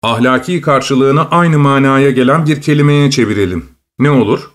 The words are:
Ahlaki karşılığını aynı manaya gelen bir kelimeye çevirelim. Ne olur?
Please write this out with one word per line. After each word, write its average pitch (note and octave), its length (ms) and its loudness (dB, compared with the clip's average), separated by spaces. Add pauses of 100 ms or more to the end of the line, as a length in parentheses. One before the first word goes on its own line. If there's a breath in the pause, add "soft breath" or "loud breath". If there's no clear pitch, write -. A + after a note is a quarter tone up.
Ahlaki B2+ 580 -2
karşılığını C#3 680 0
aynı E3+ 280 2
manaya C#3 520 2
gelen C3 360 0
bir D3 160 -2
kelimeye D3 480 2
çevirelim. G2+ 580 -2 (300)
Ne C#3 120 2
olur? B2 440 0